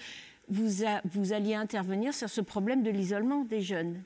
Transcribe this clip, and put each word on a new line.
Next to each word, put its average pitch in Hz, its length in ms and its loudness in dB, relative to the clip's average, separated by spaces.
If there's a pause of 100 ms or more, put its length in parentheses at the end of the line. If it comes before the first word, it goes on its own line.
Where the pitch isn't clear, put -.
(480)
vous 208 380 2
a, 208 180 0
vous 196 300 0
alliez 214 200 2
intervenir 208 600 0
sur 214 160 -4
ce 226 100 -2
problème 214 420 2
de 220 80 2
l'isolement 208 540 2
des 220 160 -2
jeunes 175 460 -2